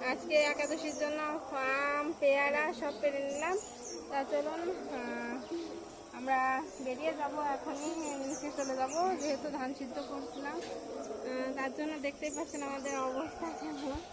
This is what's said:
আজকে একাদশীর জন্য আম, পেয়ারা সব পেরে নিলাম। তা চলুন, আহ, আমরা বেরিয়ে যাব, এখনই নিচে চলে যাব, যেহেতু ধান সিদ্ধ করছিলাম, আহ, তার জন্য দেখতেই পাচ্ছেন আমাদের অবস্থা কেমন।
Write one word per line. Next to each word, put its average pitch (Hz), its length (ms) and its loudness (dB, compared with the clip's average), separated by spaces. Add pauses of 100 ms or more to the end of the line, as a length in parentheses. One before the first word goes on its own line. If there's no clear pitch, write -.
(120)
আজকে 320 240 0 (160)
একাদশীর 294 500 0
জন্য 302 180 0 (440)
আম, 285 420 2 (140)
পেয়ারা 285 440 6 (160)
সব 294 220 0
পেরে 277 180 4 (100)
নিলাম। 311 260 2 (540)
তা 277 100 2 (120)
চলুন, 311 380 2
আহ, 240 680 -2 (800)
আমরা 262 220 4 (460)
বেরিয়ে 285 340 0
যাব, 285 140 0 (220)
এখনই 294 360 -2 (360)
নিচে 294 300 -2
চলে 269 240 0
যাব, 262 120 2 (280)
যেহেতু 285 260 0 (100)
ধান 262 120 0 (100)
সিদ্ধ 254 160 -4 (160)
করছিলাম, 277 520 -4
আহ, 254 840 -4 (100)
তার 269 200 0
জন্য 302 160 0 (120)
দেখতেই 285 300 -2
পাচ্ছেন 302 340 -2
আমাদের 277 240 -2 (160)
অবস্থা 302 380 -2 (120)
কেমন। 294 340 -2 (200)